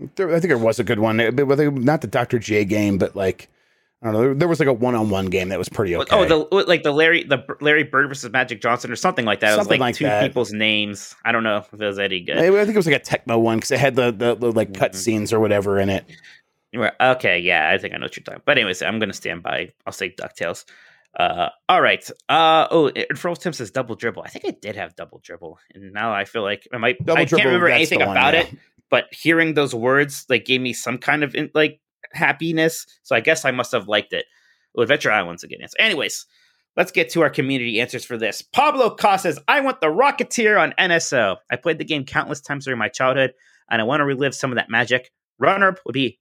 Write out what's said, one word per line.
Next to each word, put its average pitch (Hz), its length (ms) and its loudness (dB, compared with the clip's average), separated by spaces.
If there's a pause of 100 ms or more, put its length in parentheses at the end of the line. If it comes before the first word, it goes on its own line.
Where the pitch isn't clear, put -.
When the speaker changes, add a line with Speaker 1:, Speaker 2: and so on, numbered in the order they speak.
(160)
Speaker 1:
there, 185 120 -2
I 165 120 2
think 180 80 0
there 135 100 4
was 113 200 2
a 117 60 -2
good 98 160 0
one. 110 200 2
It, 117 160 2
but 139 220 4 (160)
not 135 260 2
the 123 60 -6
Doctor 120 320 -2
J 104 260 2
game, 101 340 2
but, 95 180 0
like, 95 320 -2 (540)
I 117 40 -8
don't 110 80 -2
know. 110 80 2
There, 135 120 2
there 160 140 2
was, 165 120 0
like, 131 80 4
a 135 40 4
one-on-one 110 540 0
game 92 240 -2
that 95 80 -2
was 87 100 -4
pretty 90 280 -2
Speaker 2:
What, - 160 0
Speaker 1:
okay. 196 120 6
Speaker 2:
oh, - 20 4
the, 156 180 2 (100)
what, 196 140 2
like, 165 160 2
the 151 80 2
Larry, 160 320 4
the 139 140 0
B-, 139 220 -12
Larry 147 240 4
Bird 135 240 2
versus 131 240 -10
Magic 123 280 -2
Johnson 120 300 -2
or 117 60 -6
something 180 280 0
like 104 160 0
that. 110 140 4
It - 20 4
was, 101 100 0
Speaker 1:
Something 110 140 2
Speaker 2:
like, 120 140 0
Speaker 1:
like - 20 -8
Speaker 2:
two - 80 -2
Speaker 1:
that. 104 180 2
Speaker 2:
people's 123 300 -2
names. 107 640 -2 (100)
I 113 80 0
don't 113 100 0
know 107 160 -2
if - 140 -10
it 104 120 -8
was 101 140 -4
any 95 220 -2
good. 87 180 -4
Speaker 1:
I, 160 100 2
I 202 160 4
think 208 60 0
it 214 60 -2
was, 185 100 2
like, 143 100 2
a - 80 -4
Tecmo - 360 -2
one 113 200 2
'cause - 100 -8
it 127 80 0
had 135 180 2
the, 123 140 2
the, 117 260 0
the, 117 160 -2
like, 107 200 0
Speaker 2:
Mm-hmm. 95 100 -4
Speaker 1:
cutscenes 107 500 -2
or 110 80 2
whatever 101 380 2
in 98 120 2
it. 95 140 -2 (680)
Speaker 2:
You 120 80 -8
were, 110 200 0
okay, 123 380 2
yeah, 85 320 2
I 98 80 2
think - 160 -8
I - 40 -10
know - 60 -8
what - 120 -10
you're - 80 -18
talking - 120 -14
about. - 100 -10
But 139 120 4
anyways, 98 240 -2
I'm 98 160 -2
gonna 104 140 -2
stand 87 300 -10
by. 78 300 -6 (140)
I'll 95 60 -10
say 92 180 -8
DuckTales. - 540 -10 (540)
Uh, 85 300 0 (200)
all - 120 4
right. 110 300 2 (180)
Uh, 160 440 4
oh, 156 160 4
Infernal - 480 -6
Tim 170 160 -6
says 113 180 -12
Double 123 240 -6
Dribble. 98 300 -8
I - 40 -16
think - 180 -14
I 381 40 -4
did - 240 -12
have 90 220 -10
Double - 260 -18
Dribble, 85 380 -18 (120)
and 95 200 -20
now 107 200 -4
I 101 120 -2
feel 113 180 -8
like 101 300 -6
I 123 60 -10
might. 120 200 0
Speaker 1:
Double 165 140 -2
Speaker 2:
I 160 80 2
can't 143 100 0
Speaker 1:
Dribble, 190 160 2
Speaker 2:
remember 180 220 2
Speaker 1:
that's 127 80 4
Speaker 2:
anything 156 240 2
Speaker 1:
the - 60 2
one, 98 100 -2
Speaker 2:
about 139 180 4
Speaker 1:
yeah. 170 60 4
Speaker 2:
it, 165 160 -6 (340)
but 120 220 2
hearing 160 420 0
those 143 220 0
words, 139 520 0
like, 123 160 0
gave 127 160 0
me 123 120 -4
some 120 260 -6
kind 147 240 -2
of 143 140 -4
in-, 147 180 -6
like, 151 240 0 (340)
happiness. 160 760 -2 (180)
So - 100 -2
I 113 60 2
guess 156 240 0
I 135 80 0
must 123 180 -4
have 104 160 -4
liked 107 260 -2
it. 76 120 -6 (520)
Oh, 120 60 0
Adventure 135 300 0
Island's 87 320 -2
a - 40 -20
good - 140 -16
answer. - 160 -14
Anyways, 170 480 -2 (500)
let's - 140 0
get 165 200 -2
to 170 120 0
our 143 80 2
community 131 500 -2
answers 120 240 -6
for 123 120 -10
this. 110 260 -6
Pablo 269 480 2
Ca 202 280 2
says, 165 280 -2
"I 277 140 4
want 269 200 -2
the 160 60 2
Rocketeer 220 760 2
on 156 180 2
N 185 120 2
S 165 220 0
O. 104 240 2 (120)
I 123 60 -4
played 156 240 -4
the 156 60 -8
game 143 200 -4
countless - 360 -6
times 139 240 -10
during 131 140 -4
my 107 100 -2
childhood, 131 460 0 (360)
and 113 100 0
I 110 40 0
want 139 160 0
to 147 40 2
relive 139 300 0
some 135 160 -4
of 120 60 -4
that - 120 -2
magic. 120 440 0 (280)
Runner-up 190 440 2
would - 80 -6
be 127 280 -2